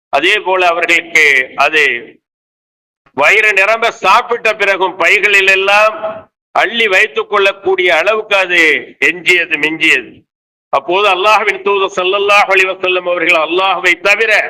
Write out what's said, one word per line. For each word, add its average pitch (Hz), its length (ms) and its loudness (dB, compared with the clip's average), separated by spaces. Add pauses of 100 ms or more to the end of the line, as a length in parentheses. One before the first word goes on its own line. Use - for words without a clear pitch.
அதே 180 300 0
போல 185 280 0
அவர்களுக்கு 160 880 0
அது 151 280 2 (1300)
வயிறு 202 400 2
நிரம்ப 214 380 0
சாப்பிட்ட 233 640 0
பிறகும் 190 420 -2
பைகளில் 196 520 2
எல்லாம் 202 480 2 (560)
அள்ளி 220 360 -2
வைத்துக் 214 420 0
கொள்ளக்கூடிய 190 680 0
அளவுக்கு 202 380 0
அது 170 640 0
எஞ்சியது, 160 580 -2
மிஞ்சியது. 147 640 -2 (480)
அப்போது 180 460 -2
அல்லாஹ்வின் 202 460 0
தூதர் 190 440 -2
ஸல்லல்லாஹு 202 440 0
அலைஹி 190 180 2
வஸல்லம் 185 420 -4
அவர்கள், 170 320 0
"அல்லாஹ்வை 175 580 -2
தவிர 208 320 -2 (180)